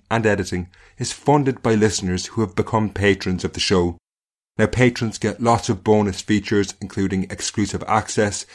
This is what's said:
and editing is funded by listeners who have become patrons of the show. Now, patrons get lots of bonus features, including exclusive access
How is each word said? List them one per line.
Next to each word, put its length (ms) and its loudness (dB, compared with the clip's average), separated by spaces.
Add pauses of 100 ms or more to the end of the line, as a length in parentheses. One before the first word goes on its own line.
and 160 0
editing 440 -2 (280)
is 160 -6
funded 480 2
by 140 2
listeners 520 0
who 140 -4
have 140 -4
become 340 0
patrons 540 0
of 100 -4
the 60 -8
show. 400 0 (580)
Now, 80 2
patrons 540 0
get 220 -4
lots 280 2
of 140 -2
bonus 380 2
features, 600 0
including 480 -4
exclusive 580 -4
access 680 -2